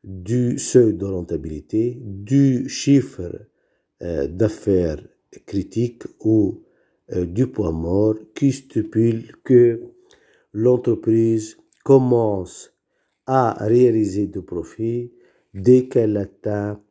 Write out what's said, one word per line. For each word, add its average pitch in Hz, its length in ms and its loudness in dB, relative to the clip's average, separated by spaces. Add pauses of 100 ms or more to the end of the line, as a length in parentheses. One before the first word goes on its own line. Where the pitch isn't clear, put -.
du 110 560 -4
seuil 113 360 4
de 92 100 -6
rentabilité, 90 960 -6
du 120 680 0
chiffre, - 760 -2 (560)
euh, 80 260 -4
d'affaires 90 720 -2 (420)
critique 113 600 -6 (160)
ou, 107 420 0 (500)
euh, 90 140 -2
du 101 220 -2
point 92 240 -4
mort 95 440 0 (180)
qui 139 180 2
stipule 113 920 -4
que 120 380 4 (720)
l'entreprise 113 1040 0 (260)
commence 117 880 2 (540)
à 131 260 2 (140)
réaliser 110 600 2
du 92 140 -10
profit 113 720 -8 (400)
dès 123 340 4
qu'elle 110 300 0
atteint 104 640 -6 (100)